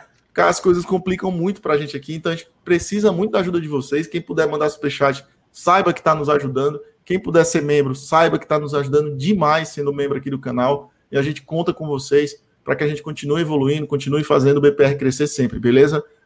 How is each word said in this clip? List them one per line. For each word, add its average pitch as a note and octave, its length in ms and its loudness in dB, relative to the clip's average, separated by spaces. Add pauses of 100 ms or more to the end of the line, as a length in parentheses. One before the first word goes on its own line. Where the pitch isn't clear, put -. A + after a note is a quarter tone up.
(340)
cara, F3 160 4
as F3 100 0
coisas F3 240 2
complicam F#3 460 -4
muito F#3 320 -4
pra D3+ 160 0
gente D3 180 -6
aqui. D3+ 200 -10
Então E3 160 -4
a E3 40 -4
gente - 140 -14 (160)
precisa G3 460 0
muito G3 220 -2
da G#3 60 2
ajuda F3 220 -2
de D#3 60 -8
vocês. D3 400 -2
Quem E3+ 140 -6
puder D#3+ 260 -2
mandar D3+ 220 -2
superchat, C#3 540 -2 (280)
saiba F3 420 2
que - 80 -16
tá D#3+ 140 2
nos D3 120 -4
ajudando. C#3+ 540 0 (240)
Quem F#3 140 -4
puder E3 260 4
ser E3 160 0
membro, C#3+ 320 2
saiba D#3+ 460 2
que - 80 -18
tá D#3 100 0
nos D3 160 -6
ajudando C#3+ 420 0
demais D#3 540 0
sendo C#3+ 240 -4
membro C#3+ 240 -4
aqui C3+ 120 -8
do C3 100 -6
canal. C3 520 -2 (200)
E C3+ 60 -2
a C#3 40 2
gente C#3+ 200 -4
conta E3 320 -4
com D#3 140 -12
vocês C#3+ 540 0 (220)
pra C#3 100 -2
que D#3 120 -2
a - 20 0
gente D3 160 -6
continue D3+ 380 -4
evoluindo, D3+ 440 0
continue C#3+ 380 -2
fazendo C#3+ 360 4
o - 20 -2
B C#3+ 100 6
P C#3+ 120 2
R C#3 120 4
crescer C3+ 320 0
sempre, A#2 320 -2
beleza? C3+ 420 4 (240)